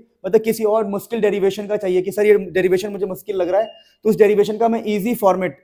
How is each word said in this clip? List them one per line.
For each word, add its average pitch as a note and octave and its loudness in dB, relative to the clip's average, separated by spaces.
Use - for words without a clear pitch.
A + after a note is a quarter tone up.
मतलब G#3+ 2
किसी A3 -2
और G#3 0
मुश्किल G3+ -6
डेरिवेशन G3 0
का G#3 -4
चाहिए F#3 0
कि F#3 -6
सर G#3 -2
ये G#3 6
डेरिवेशन F#3 -2
मुझे G3+ -6
मुश्किल F#3+ -8
लग F3 -2
रहा F#3+ 0
है, A3+ -6
तो G#3+ 2
उस F#3+ 2
डेरिवेशन G#3 4
का A3+ 0
मैं A3+ -2
ईजी G#3 -2
फॉर्मेट, F#3 0